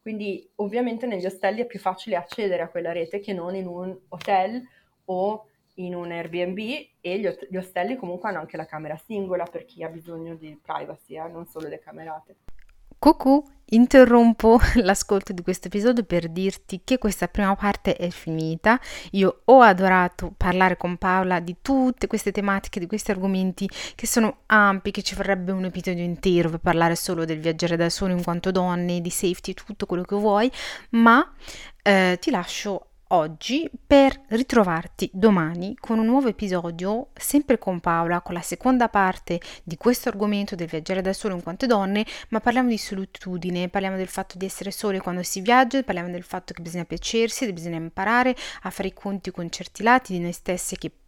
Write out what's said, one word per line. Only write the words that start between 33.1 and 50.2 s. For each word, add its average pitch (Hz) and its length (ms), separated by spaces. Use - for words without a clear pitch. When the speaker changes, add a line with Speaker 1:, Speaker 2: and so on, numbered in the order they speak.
Speaker 2:
oggi 175 560
per 277 420
ritrovarti 190 840
domani 185 640
con 220 200
un 220 80
nuovo 262 220
episodio, 185 880
sempre 285 440
con 180 220
Paola, 170 400
con - 140
la 175 60
seconda 247 480
parte 185 520
di 165 120
questo 247 320
argomento 202 460
del 170 140
viaggiare 170 320
da 190 120
solo 196 220
in 175 80
quante 185 240
donne, 202 380
ma 220 120
parliamo 247 280
di 226 100
solitudine, 180 920
parliamo 190 280
del 185 120
fatto - 280
di 185 80
essere 190 260
sole 190 300
quando 180 220
si 190 180
viaggia, 247 420
parliamo 180 280
del 180 120
fatto - 300
che 170 100
bisogna 170 220
piacersi, 226 640
che 202 60
bisogna 170 240
imparare 220 580
a 185 80
fare 190 180
i 185 40
conti 196 380
con 170 200
certi - 320
lati 240 300
di 180 80